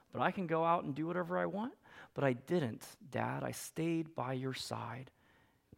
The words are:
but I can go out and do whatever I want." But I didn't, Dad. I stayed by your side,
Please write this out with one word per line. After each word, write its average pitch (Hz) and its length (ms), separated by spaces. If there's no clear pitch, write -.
but - 100
I 160 80
can 180 160
go 160 180
out 170 200
and 143 100
do 151 120
whatever 175 320
I 180 80
want." 208 280
But 135 100
I 135 100
didn't, 131 520
Dad. 123 320
I 127 80
stayed 165 640
by 127 200
your 131 200
side, 113 560